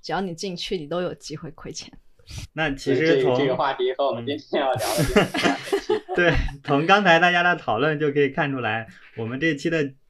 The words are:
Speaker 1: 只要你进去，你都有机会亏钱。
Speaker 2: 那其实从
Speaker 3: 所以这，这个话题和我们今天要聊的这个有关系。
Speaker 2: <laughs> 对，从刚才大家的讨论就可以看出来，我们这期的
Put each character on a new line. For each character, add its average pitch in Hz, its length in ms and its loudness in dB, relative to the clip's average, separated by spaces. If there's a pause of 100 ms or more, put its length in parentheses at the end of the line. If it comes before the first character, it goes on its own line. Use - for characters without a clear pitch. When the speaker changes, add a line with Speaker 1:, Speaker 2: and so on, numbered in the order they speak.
Speaker 1:
只 - 120 -8
要 175 80 -2
你 185 120 -6
进 180 220 -8
去， 185 220 -6
你 151 100 -8
都 170 140 -4
有 165 120 -4
机 - 220 -12
会 156 160 -14
亏 - 180 -16
钱。 - 220 -14 (600)
Speaker 2:
那 156 180 -2
其 139 240 0
实 151 260 4
从 123 140 2
Speaker 3:
所 - 0 -
以 - 40 2
这， 143 40 2
这 135 60 2
个 127 80 -2
话 139 160 0
题 127 240 -2
和 139 100 2
我 131 60 0
们 117 120 -6
今 143 120 -4
天 - 240 -4
要 131 100 0
聊 123 240 -2
的 - 80 2
这 - 100 -2
个 214 80 6
有 - 100 2
关 - 260 0
系。 - 360 -2 (140)
Speaker 2:
<laughs> 370 80 -6
对， 170 180 4 (300)
从 143 220 2
刚 196 180 6
才 165 160 6
大 175 100 6
家 175 140 2
的 175 140 4
讨 110 220 -2
论 147 200 0
就 151 140 0
可 143 80 2
以 139 80 4
看 143 240 -2
出 135 60 -4
来， 113 280 -2 (300)
我 113 80 -4
们 120 120 -6
这 156 160 0
期 143 160 -4
的 156 220 0 (180)